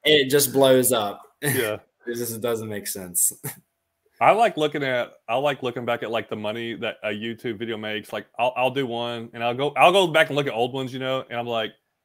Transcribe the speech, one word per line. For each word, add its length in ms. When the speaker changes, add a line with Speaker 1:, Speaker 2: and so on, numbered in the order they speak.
Speaker 1:
it 260
just 220
blows 400
up. 300
<laughs> 100
Speaker 2:
Yeah. 360
Speaker 1:
It 80
just, 220
it 40
doesn't 280
make 180
sense. 460
<laughs> 800
Speaker 2:
I 120
like 240
looking 280
at, 280
I 80
like 280
looking 200
back 200
at, 80
like, 160
the 80
money 400
that 260
a 60
YouTube 500
video 180
makes. 360
Like, 140
I'll, 180
I'll 140
do 160
one, 460
and 100
I'll 120
go, 160
I'll 220
go 140
back 220
and 80
look 100
at 60
old 200
ones, 200
you 80
know, 280
and 100
I'm 100
like, 240